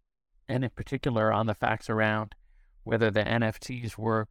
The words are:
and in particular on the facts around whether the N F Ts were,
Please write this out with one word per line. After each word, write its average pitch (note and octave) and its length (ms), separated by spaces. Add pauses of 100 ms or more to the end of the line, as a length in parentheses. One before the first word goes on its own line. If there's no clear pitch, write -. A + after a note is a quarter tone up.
(480)
and B2+ 160
in A#2 80
particular A2+ 600
on G#2+ 160
the G#2+ 80
facts A2+ 340
around A2 460 (480)
whether A2+ 280
the G#2 160
N A#2 160
F A2 160
Ts B2 380
were, A2 340